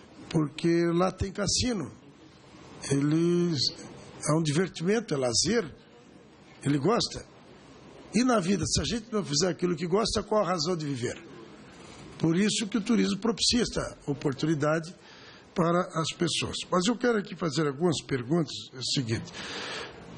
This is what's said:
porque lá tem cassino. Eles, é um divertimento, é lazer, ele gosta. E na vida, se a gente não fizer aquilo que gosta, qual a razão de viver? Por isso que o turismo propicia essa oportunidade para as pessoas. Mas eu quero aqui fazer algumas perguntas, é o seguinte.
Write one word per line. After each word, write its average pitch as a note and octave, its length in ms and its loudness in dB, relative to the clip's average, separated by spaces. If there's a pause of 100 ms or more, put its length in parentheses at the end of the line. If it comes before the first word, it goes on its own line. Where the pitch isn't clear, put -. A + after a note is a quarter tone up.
(300)
porque E3+ 640 2
lá F3+ 180 4
tem G3 180 -4
cassino. F#3+ 640 -2 (960)
Eles, E3 720 4 (680)
é D3 40 6
um E3 80 4
divertimento, F3 720 0
é D3 40 0
lazer, C3+ 520 2 (960)
ele C#3+ 140 2
gosta. D#3 560 0 (840)
E A3+ 80 6
na B3 160 4
vida, F3 280 2
se - 120 2
a F3 40 0
gente G#3+ 280 -4
não G#3 140 -2
fizer D3 240 2
aquilo F3+ 260 0
que E3 120 -4
gosta, G3+ 340 2
qual G#3+ 220 2
a D#3+ 40 -2
razão F3 300 0
de D#3 80 -4
viver? B2 340 -4 (1000)
Por E3 180 2
isso G#3 300 2
que A#3+ 100 -2
o G#3+ 40 -2
turismo G3 380 2
propicia A3+ 440 2
essa - 420 -4
oportunidade D#3 920 0 (600)
para F3 260 4 (180)
as - 160 -2
pessoas. E3 400 -2 (160)
Mas F3+ 140 2
eu A#3 100 2
quero A#3+ 220 2
aqui F#3+ 180 -4
fazer D#3+ 300 0
algumas D3 380 0
perguntas, C3+ 500 0 (180)
é - 60 -16
o B2+ 60 -10
seguinte. A#2 500 -2 (840)